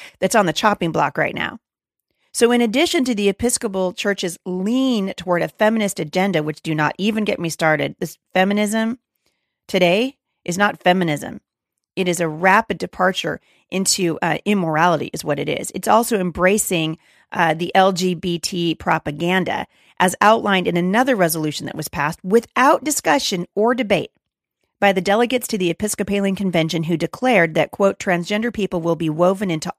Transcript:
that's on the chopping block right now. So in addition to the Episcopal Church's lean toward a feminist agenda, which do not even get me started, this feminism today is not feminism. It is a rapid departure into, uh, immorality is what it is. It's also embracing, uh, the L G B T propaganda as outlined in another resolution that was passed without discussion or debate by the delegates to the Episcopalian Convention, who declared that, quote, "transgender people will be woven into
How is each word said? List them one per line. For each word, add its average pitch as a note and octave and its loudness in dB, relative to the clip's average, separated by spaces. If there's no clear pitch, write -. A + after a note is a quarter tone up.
that's F#3+ 0
on G#3 4
the D#3 0
chopping G3+ 0
block D3+ -2
right D3 -2
now. - -6
So A#3+ 2
in A#3+ 4
addition C4+ 2
to B3 0
the G3+ 0
Episcopal F#3+ -2
Church's F#3+ -4
lean G#3 -2
toward F3 0
a D#3+ -2
feminist G#3+ 0
agenda, F3 0
which D3+ -6
do D#3+ -2
not D3+ 0
even G#3+ 0
get G3+ -2
me E3+ -4
started, D3+ 0
this E3 -8
feminism G#3 0
today G3 2
is F3 -6
not G#3 0
feminism. F3+ 0
It F3+ 0
is E3+ 0
a E3+ 0
rapid F#3+ 2
departure F3+ -2
into, F#3 -2
uh, D#3+ 0
immorality E3 2
is D3+ -10
what D3 -2
it C#3+ -4
is. - -6
It's - -6
also A3+ 2
embracing, F3 -2
uh, E3 0
the E3 -6
L F#3+ 4
G F3+ -2
B E3+ -4
T E3+ -2
propaganda E3 -2
as F3+ 2
outlined G#3 4
in F3 0
another A3 2
resolution D#3+ 0
that - -10
was D3+ -8
passed D#3 -4
without A#3 2
discussion C4 0
or A3+ 2
debate G#3 -2
by G3+ 4
the F#3+ 2
delegates A3+ 0
to A3+ -4
the F3+ 0
Episcopalian G3 -2
Convention, E3+ 0
who E3 0
declared E3+ 2
that, - 0
quote, G3 0
"transgender G#3 -2
people F#3 -4
will E3 0
be D#3+ -4
woven F3+ 2
into E3 -4